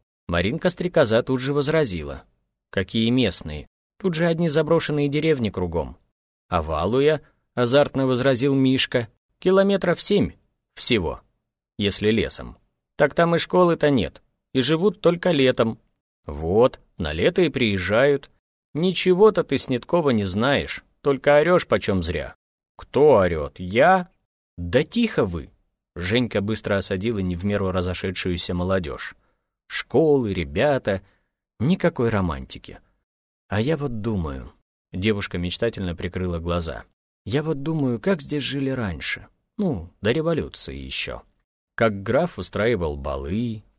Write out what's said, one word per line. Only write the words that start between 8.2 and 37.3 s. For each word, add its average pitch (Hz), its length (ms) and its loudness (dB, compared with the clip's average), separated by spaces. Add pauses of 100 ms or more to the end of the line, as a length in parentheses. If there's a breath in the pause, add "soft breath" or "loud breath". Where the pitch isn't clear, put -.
Мишка, 131 540 2 (300)
«километров 190 600 2
семь 160 320 0 (420)
всего, 85 460 -2 (580)
если 104 320 0
лесом. 67 460 -2 (400)
Так 147 180 2
там 170 200 2
и 165 40 2
школы-то 170 520 2
нет, 107 320 0 (300)
и 131 80 0
живут 160 400 0
только 170 320 2
летом». 127 460 2 (480)
«Вот, 85 540 2 (160)
на 76 160 -6
лето 139 300 0
и 165 60 2
приезжают». 117 800 0 (420)
«Ничего-то 180 720 2
ты, 143 160 -2
Снеткова, 139 520 -2
не 110 120 2
знаешь, 101 640 -2 (160)
только 143 380 4
орёшь 165 280 4
почём 98 380 0
зря». 80 320 -6 (400)
«Кто 139 420 6
орёт? 82 400 0
Я?» 147 520 2 (460)
«Да 87 280 0
тихо 220 400 0
вы!» 87 260 -6 (460)
Женька 107 440 -2
быстро 104 360 -2
осадила 101 420 -2
не 90 180 -2
в 85 80 -6
меру 101 280 0
разошедшуюся 90 840 -4
молодёжь. 90 600 -4 (520)
«Школы, 139 680 2
ребята, 95 680 0 (560)
никакой 156 520 0
романтики. 85 680 -4 (680)
А 104 120 -2
я 147 160 0
вот 135 240 -6
думаю», 78 520 -4 (400)
девушка 101 460 -2
мечтательно 90 580 -4
прикрыла 90 420 -4
глаза, 82 460 -4 (400)
«я 123 180 -2